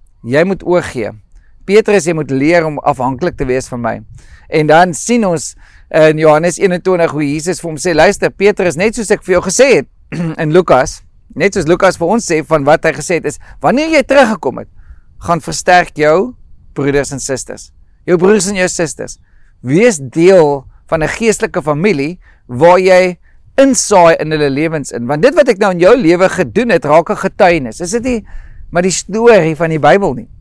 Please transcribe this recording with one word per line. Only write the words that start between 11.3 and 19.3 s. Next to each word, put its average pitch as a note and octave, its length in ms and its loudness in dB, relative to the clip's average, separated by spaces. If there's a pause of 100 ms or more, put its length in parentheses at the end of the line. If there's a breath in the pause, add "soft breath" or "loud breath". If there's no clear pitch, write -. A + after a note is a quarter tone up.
net F#3+ 200 -2
soos E3+ 120 -4
Lukas F3+ 300 0
vir E3+ 120 -4
ons A3 220 -2
sê D#3 160 -2
van D3+ 180 -2
wat D3+ 200 2
hy D#3+ 80 0
gesê D3 220 -6
het, D#3 120 -4
is, D3 120 -8 (220 soft breath)
"Wanneer C#4+ 300 0
jy D4+ 120 2
teruggekom A3 560 0
het, A2+ 100 -14 (500)
gaan E3 220 -4
versterk F3 560 0
jou E3 380 0 (420)
broeders C#3 360 -2
en C3+ 80 -8
susters, - 520 -10 (340)
jou F3 140 0
broers F#3+ 300 2
en G3 100 -4
jou F3+ 80 0
susters. C3+ 500 -8 (440)